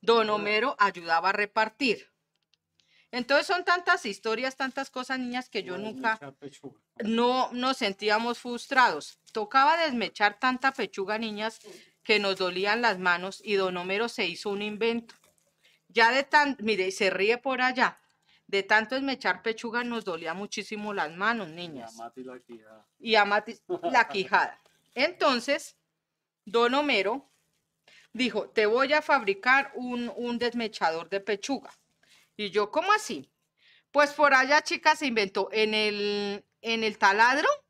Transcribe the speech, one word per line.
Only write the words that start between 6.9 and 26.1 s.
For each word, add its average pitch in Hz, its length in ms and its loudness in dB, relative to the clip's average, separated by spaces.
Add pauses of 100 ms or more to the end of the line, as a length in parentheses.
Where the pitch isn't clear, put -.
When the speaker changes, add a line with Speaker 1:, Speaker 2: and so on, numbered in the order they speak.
Speaker 1:
no 240 480 2
nos 254 260 -2
sentíamos 214 600 0
frustrados. 240 800 0 (140)
Tocaba 269 460 2
desmechar 214 600 0
tanta 254 340 0
pechuga, 202 460 -6
niñas, 220 420 -6 (420)
que 214 160 4
nos 196 180 0
dolían 190 460 0
las 214 160 2
manos 180 460 -2
y 214 100 -2
don 185 220 0
Homero 190 320 -2
se - 180 -4
hizo 170 240 -6
un 202 120 -4
invento. 226 520 -4 (760)
Ya 226 240 4
de 269 120 0
tan, 285 360 2
mire, 196 300 -2
se 190 200 0
ríe 202 280 0
por 254 240 -4
allá. 240 360 0 (480)
De 196 160 -2
tanto 214 320 2
desmechar 262 480 -4
pechuga 226 420 -6
nos 233 200 -8
dolía 165 300 -6
muchísimo 208 580 -8
las 170 240 -4
manos, 208 320 -2
niñas. 156 460 -14
Speaker 2:
Y 113 60 -18
a 113 40 -12
Mati 127 200 -14
la 123 160 -16
quijada. 110 460 -20 (120)
Speaker 1:
Y 220 160 0
a 208 100 8
Mati 208 340 -2 (240)
la 170 260 2
Speaker 2:
<laughs> - 0 -
Speaker 1:
quijada. 165 520 0 (340)
Entonces, 285 800 0 (680)